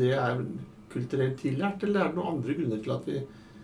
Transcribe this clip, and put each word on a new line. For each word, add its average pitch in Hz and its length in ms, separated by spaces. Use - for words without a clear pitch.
det 127 100
er 123 260
kulturelt 131 500
tillært, 180 420
eller 202 160
er 165 80
det 160 80
noen 170 220
andre 123 160
grunner 120 280
til 131 100
at 127 140
vi, - 140